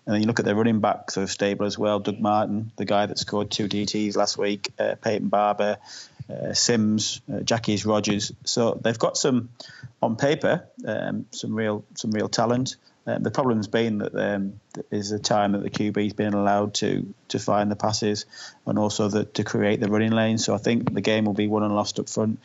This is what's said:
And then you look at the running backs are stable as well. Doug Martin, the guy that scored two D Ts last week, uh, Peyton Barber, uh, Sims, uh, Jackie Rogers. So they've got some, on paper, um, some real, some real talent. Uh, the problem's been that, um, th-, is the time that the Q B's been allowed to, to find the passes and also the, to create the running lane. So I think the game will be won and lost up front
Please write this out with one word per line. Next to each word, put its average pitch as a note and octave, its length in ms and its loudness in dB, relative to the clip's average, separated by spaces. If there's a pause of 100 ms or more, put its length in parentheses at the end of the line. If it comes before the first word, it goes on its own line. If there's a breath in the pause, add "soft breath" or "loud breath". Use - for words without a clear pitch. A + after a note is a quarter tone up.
And A2 80 -2
then G#2+ 80 2
you G#2+ 60 2
look A#2 120 2
at - 60 2
the G#2 80 2
running A2 280 4
backs - 360 0
are F#2+ 80 0
stable G2+ 400 0
as G2+ 140 -4
well. G#2 200 2
Doug G2+ 200 -4
Martin, G#2+ 560 0
the G#2 100 -6
guy G#2 220 2
that - 100 -6
scored G#2 320 -2
two G#2+ 180 -2
D G2+ 200 -2
Ts G#2+ 280 -2
last G2+ 220 2
week, G2+ 400 -2
uh, G#2+ 240 0
Peyton G#2+ 280 0
Barber, G#2 480 2 (520 loud breath)
uh, - 240 -6
Sims, G#2+ 680 2 (120)
uh, G2+ 60 -4
Jackie A2+ 440 0
Rogers. G#2 480 2 (120)
So A#2 360 0
they've A2+ 200 0
got - 180 0
some, A#2+ 320 2 (520 loud breath)
on A2+ 140 0
paper, C#3+ 500 0 (200)
um, G#2 460 -4
some A2 240 -6
real, G#2+ 280 0 (120)
some A2 160 -4
real G#2 180 0
talent. A#2+ 460 0 (320 soft breath)
Uh, A2+ 100 -2
the A2+ 140 -2
problem's A2+ 360 2
been A2+ 300 2
that, G2 160 -4
um, G2+ 460 -2 (160)
th-, - 160 -10
is G#2 180 -4
the G#2+ 80 -2
time G2+ 360 2
that G2+ 100 0
the - 80 -4
Q G#2 200 -2
B's G#2 220 0
been G#2 220 0
allowed G2+ 400 2
to, G2 360 -2 (180)
to A2 100 -2
find G#2 320 2
the G#2 40 -2
passes G#2+ 500 -2 (420 loud breath)
and G#2+ 100 0
also G#2 300 0
the, G#2 180 0
to - 180 -4
create G#2 360 0
the G#2 100 0
running A2 220 2
lane. A2 260 2
So A2 160 0
I G2+ 60 0
think A#2 340 0
the G2+ 80 -2
game A2 240 2
will G#2 80 2
be G#2 140 0
won G#2+ 160 2
and G#2 120 0
lost G#2 220 -2
up G#2+ 120 -6
front A2 360 -2